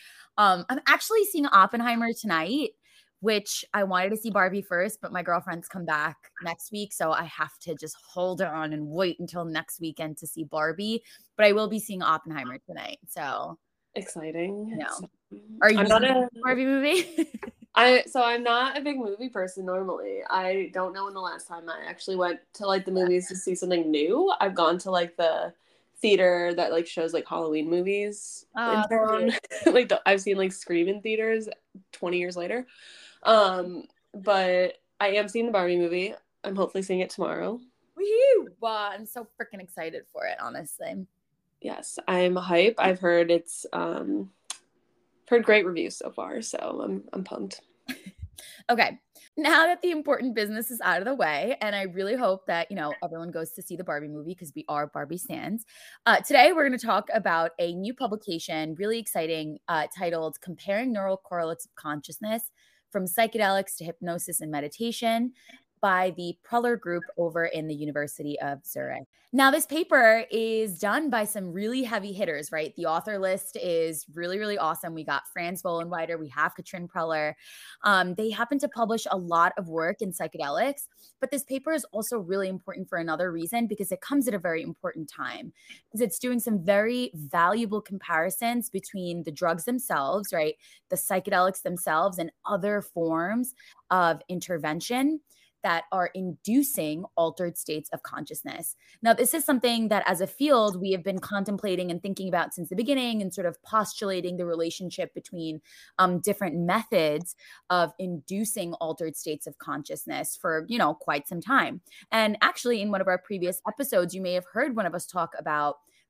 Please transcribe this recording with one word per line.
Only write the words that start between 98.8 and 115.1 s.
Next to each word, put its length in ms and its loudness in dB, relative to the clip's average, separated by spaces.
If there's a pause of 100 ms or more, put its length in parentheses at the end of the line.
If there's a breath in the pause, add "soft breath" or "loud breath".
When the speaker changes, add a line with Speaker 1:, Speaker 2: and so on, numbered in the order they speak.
Speaker 1:
Now, 120 6
this 200 4
is 100 0
something 440 2
that 180 2
as 160 2
a 60 0
field, 520 4
we 120 0
have 120 0
been 140 -2
contemplating 720 -2
and 140 -6
thinking 240 -6
about 260 0
since 160 -8
the 60 -6
beginning 440 0
and 140 -4
sort 140 -2
of 160 -4
postulating 720 -2
the 80 -2
relationship 680 -4
between, 480 -10 (340 loud breath)
um, 220 4
different 360 -2
methods 800 0 (360 loud breath)
of 260 2
inducing 800 -6
altered 400 -6
states 320 -8
of 100 -16
consciousness 800 -8
for, 340 -2
you 80 -2
know, 160 4
quite 340 -4
some 140 -8
time. 400 0 (300 loud breath)
And 300 2
actually, 380 0
in 120 -2
one 100 0
of 60 2
our 100 4
previous 500 -4
episodes, 460 0
you 80 -8
may 120 -2
have 200 -2
heard 220 0
one 100 0
of 80 -2
us 140 -6
talk 280 -4